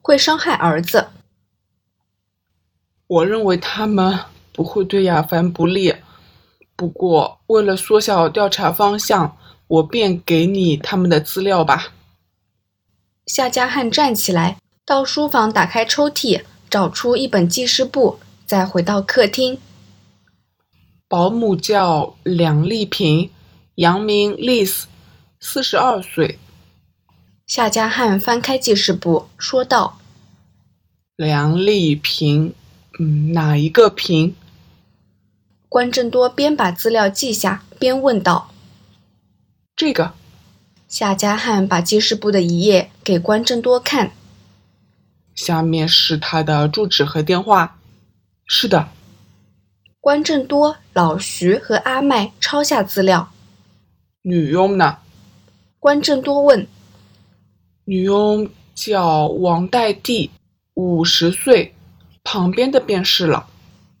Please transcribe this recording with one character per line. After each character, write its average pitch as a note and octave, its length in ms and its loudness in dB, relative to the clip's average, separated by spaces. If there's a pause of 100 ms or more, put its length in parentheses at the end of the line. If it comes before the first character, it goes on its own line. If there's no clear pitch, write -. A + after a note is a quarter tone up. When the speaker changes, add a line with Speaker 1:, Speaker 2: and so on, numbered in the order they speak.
Speaker 1:
会 C#4+ 160 4
伤 D#4 180 0
害 D#4 160 -2
儿 E3+ 300 0
子。 - 240 0 (2000)
Speaker 2:
我 E3 160 2
认 G#3+ 200 -2
为 F#3 120 2
他 G#3 300 -6
们 F#3+ 320 0 (340)
不 D#3+ 120 -4
会 G3 200 -4
对 F#3+ 200 0
亚 E3+ 180 2
凡 F3 300 -2
不 E3 120 -4
利， F#3 300 0 (800)
不 F3 140 -6
过 E3 580 0
为 A3 160 2
了 G3 140 0
缩 G#3+ 240 2
小 F#3+ 280 2
调 G#3 200 0
查 F#3 240 -2
方 G#3 260 2
向， F#3 400 0 (300)
我 D#3+ 120 2
便 F#3 460 -2
给 E3 200 2
你 F#3 300 0
他 D3+ 200 -6
们 F3+ 120 2
的 D#3 120 4
资 E3+ 200 -8
料 F#3+ 220 0
吧。 - 300 0 (1300)
Speaker 1:
夏 C4 240 -2
家 B3 200 -2
汉 B3+ 200 -2
站 C4+ 240 2
起 G3+ 200 -2
来， E3+ 260 0 (260)
到 C4+ 200 0
书 D4 240 -2
房 A3 240 0
打 G3+ 120 2
开 A3+ 200 -2
抽 D4 260 0
屉， F#3+ 320 -2 (260)
找 F#3+ 200 0
出 A#3+ 280 -2
一 C4 120 -2
本 F3 200 2
记 B3 160 -4
事 C4 200 0
簿， C4 340 0 (260)
再 F#3+ 220 0
回 F#3 160 -2
到 G3 180 -2
客 G3+ 280 2
厅。 B3+ 280 -4 (1500)
Speaker 2:
保 F3+ 240 2
姆 A3+ 240 0
叫 F3 680 0
梁 E3 440 2
丽 G#3+ 160 -2
萍， F3 460 0 (460)
洋 F3 240 2
名 G#3 360 0
丽 A#3+ 280 0
丝， - 240 -8 (500)
四 - 240 -8
十 - 140 -2
二 A#3 260 0
岁。 - 380 -4 (1040)
Speaker 1:
夏 A#3 240 -2
家 A3 180 -2
汉 G#3+ 300 0
翻 A#3 220 -2
开 C4 180 -4
记 A#3 160 2
事 - 180 0
簿， E3 340 -2 (120)
说 B3+ 260 -2
道： - 360 0 (1120)
Speaker 2:
梁 D3+ 420 0
丽 F#3+ 380 2
萍， D3+ 580 -2 (460)
嗯， D3+ 340 0
哪 D#3 240 2
一 D3+ 120 2
个 G#3+ 200 6
萍？ E3+ 460 0 (1300)
Speaker 1:
关 B3 240 0
正 A#3+ 180 -2
多 B3 180 2
边 D4 280 0
把 F#3+ 160 0
资 F3 160 -4
料 A3 200 2
记 A3+ 240 -4
下， G3 300 -4 (160)
边 C4 220 0
问 B3+ 200 2
道： F3+ 300 0 (1300)
Speaker 2:
这 D#4 160 0
个。 E3 220 -2 (720)
Speaker 1:
夏 G3+ 260 -2
家 G#3 220 -2
汉 G#3 320 -2
把 F3 140 0
记 G#3+ 180 0
事 G#3+ 140 0
簿 G#3 180 -2
的 G3 80 2
一 E3+ 220 0
页 F#3+ 280 4 (140)
给 F#3 140 0
关 G#3+ 260 -2
正 A#3+ 160 -2
多 B3 180 2
看。 A#3+ 340 -2 (1200)
Speaker 2:
下 E3 260 -4
面 D#3+ 260 0
是 E3 300 2
他 D#3+ 260 -2
的 D3 240 0
住 G3 200 -2
址 D#3 180 0
和 D#3 180 -4
电 F3+ 180 0
话。 G3 380 0 (680)
是 - 200 -2
的。 F3+ 220 0 (1120)
Speaker 1:
关 D4 240 0
正 D4 220 -2
多、 D4+ 300 0 (180)
老 E3+ 240 0
徐 F#3+ 400 -2
和 - 180 -4
阿 C4 240 -2
麦 B3 400 0
抄 D4 220 -2
下 C#4 200 0
资 G3 200 -2
料。 F#3+ 280 2 (920)
Speaker 2:
女 E3+ 280 -2
佣 F#3+ 280 2
呢？ D#3+ 200 0 (800)
Speaker 1:
关 D4 220 2
正 C#4 220 0
多 C#4+ 180 -2
问。 C#4 260 4 (1160)
Speaker 2:
女 F#3 200 -2
佣 G#3 440 2 (260)
叫 E3+ 520 2
王 F3 400 0
代 A3 260 0
娣， A3 380 -4 (440)
五 F3+ 300 0
十 E3+ 280 0
岁， G#3+ 420 2 (480)
旁 F#3 300 -2
边 B3+ 180 0
的 C4+ 100 2
便 G3 240 -4
是 F#3 220 -2
了。 - 220 -2 (520)